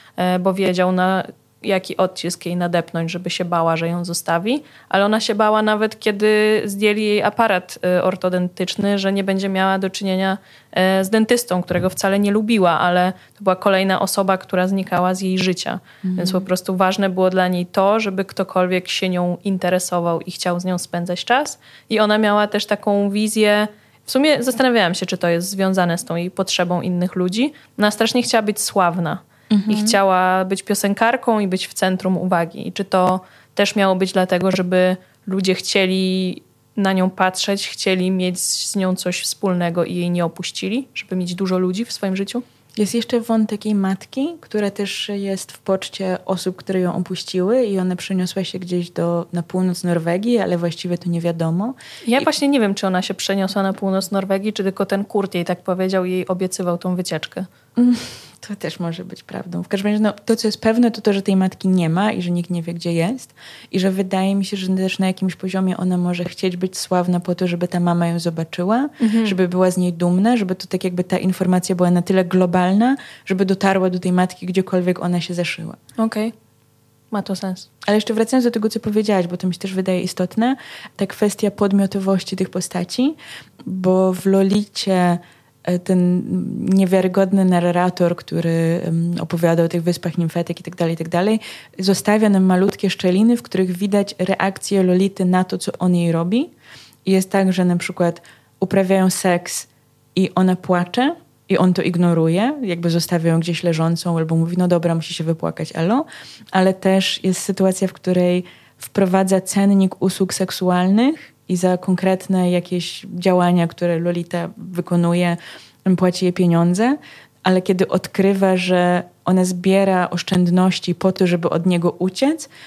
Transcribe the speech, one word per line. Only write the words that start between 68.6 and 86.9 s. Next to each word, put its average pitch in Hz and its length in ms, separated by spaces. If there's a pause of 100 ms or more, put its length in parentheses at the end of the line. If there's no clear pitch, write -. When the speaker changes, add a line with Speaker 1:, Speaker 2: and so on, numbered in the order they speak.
Speaker 1:
Mhm. 226 260
Speaker 2:
żeby 185 200
była 185 240
z 180 60
niej 180 160
dumna, 180 440
żeby 185 180
to - 120
tak 185 160
jakby 180 200
ta - 140
informacja 185 580
była 175 160
na 175 100
tyle 190 240
globalna, 185 720 (300)
żeby 190 200
dotarła 190 440
do 180 100
tej 180 120
matki, 180 340
gdziekolwiek 180 540
ona 175 220
się 175 120
zaszyła. 170 420 (220)
Speaker 1:
Okej. 226 360 (800)
Ma 208 100
to 190 140
sens. 185 340 (180)
Speaker 2:
Ale 208 100
jeszcze 214 160
wracając 233 320
do 240 60
tego, 220 180
co 220 100
powiedziałaś, 208 480
bo 180 100
to 185 100
mi 180 60
się - 60
też 190 140
wydaje 185 280
istotne, 220 540 (420)
ta 196 100
kwestia 208 440
podmiotowości 196 840
tych 190 140
postaci, 196 680 (500)
bo 185 480
w 185 120
Lolicie, 196 920 (460)
e, 180 160
ten 180 440 (360)
niewiarygodny 190 840